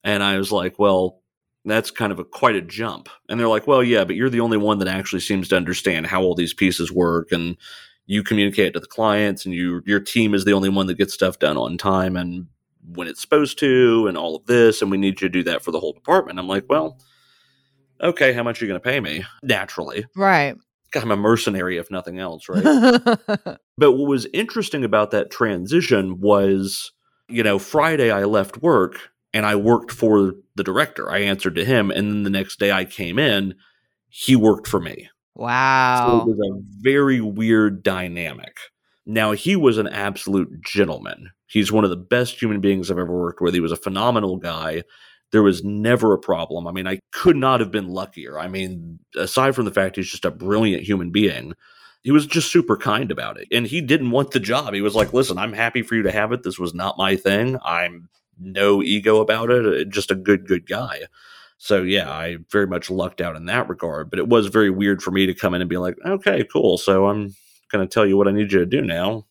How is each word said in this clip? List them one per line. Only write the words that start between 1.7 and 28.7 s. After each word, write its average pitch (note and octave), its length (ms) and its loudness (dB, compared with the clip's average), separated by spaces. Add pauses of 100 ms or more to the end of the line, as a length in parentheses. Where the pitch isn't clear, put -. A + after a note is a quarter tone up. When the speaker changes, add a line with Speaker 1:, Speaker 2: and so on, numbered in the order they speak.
Speaker 1:
kind G#2+ 200 -4
of F2 80 -8
a, E2+ 40 -12
quite A#2 320 0
a F#2 60 0
jump." G2 480 -10 (200)
And A#2 100 -4
they're A#2 80 2
like, A2 200 2
"Well, C3 160 4
yeah, A#2 220 4
but F2 100 -4
you're B2+ 140 0
the A#2+ 120 0
only A2+ 160 2
one G#2 220 2
that F#2 80 0
actually F#2 340 -4
seems F#2+ 280 -2
to F#2+ 80 4
understand E2+ 500 -2
how F#2 160 0
all F2+ 120 2
these E2+ 180 -2
pieces F2 380 0
work, E2+ 400 0
and E2+ 260 -4 (500)
you G2+ 160 -2
communicate G2+ 440 2
it D#2 60 -4
to E2+ 60 -6
the - 80 -14
clients, G#2 580 -2
and F#2 80 -6
you, F2 320 -4
your G2+ 140 2
team G#2+ 340 0
is F#2+ 120 0
the G2+ 80 4
only G2 160 2
one G2 180 0
that E2+ 100 -4
gets F#2 160 -2
stuff - 260 -2
done D2 180 0
on C2 200 -4
time F#2 400 0
and F2 300 -8 (480)
when F2 120 -10
it's - 140 -12
supposed D3+ 380 0
to, B2 480 4
and E2+ 100 -2
all D#2+ 180 -4
of - 120 -16
this, A#2 340 6
and G2+ 80 -2
we G2 80 0
need G2 240 0
you F#2+ 60 -2
to - 20 0
do F2 140 0
that E2+ 200 -4
for F2 80 -4
the D#2+ 80 -4
whole D2+ 140 -6
department." D3+ 460 0
I'm F#2 80 -8
like, F#2+ 200 -2
"Well, D3+ 320 -2 (1000)
okay, C3+ 320 2
how A#2+ 100 -2
much A#2 180 -4
are A2+ 40 -2
you G2 60 -4
gonna F2+ 80 -6
pay C3 200 -2
me?" F2 240 -6 (200)
Naturally. G#2 600 -4 (100)
Speaker 2:
Right. F3 400 0 (380)
Speaker 1:
I'm A2+ 180 -4
a G#2 40 2
mercenary, G2+ 640 0
if - 120 -10
nothing F#2 300 -10
else, F2 300 -12
right? G3+ 140 -2
Speaker 2:
<laughs> A#3+ 960 2 (200)
Speaker 1:
But C#3 160 8
what C#3 160 2
was C3 240 0
interesting G3+ 500 -4
about G#2+ 280 2
that G#2 200 -2
transition G2 880 0
was, G2 720 2 (380)
you A#2 120 -2
know, G2+ 160 2
Friday D3 540 2
I G2+ 140 2
left G#2 360 0
work B2+ 500 2 (220)